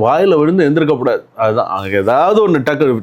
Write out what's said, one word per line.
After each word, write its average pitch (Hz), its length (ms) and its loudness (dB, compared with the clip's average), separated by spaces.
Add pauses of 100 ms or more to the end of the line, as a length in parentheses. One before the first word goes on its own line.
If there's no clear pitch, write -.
வாயில 160 340 2
விழுந்து 156 320 2
எந்திருக்க 151 260 0
கூடாது. 123 280 -2 (100)
அதுதான், 110 320 -2
அங்க 95 220 -6
ஏதாவது 143 600 2
ஒண்ணு 180 40 0
டக்கு, 143 500 -2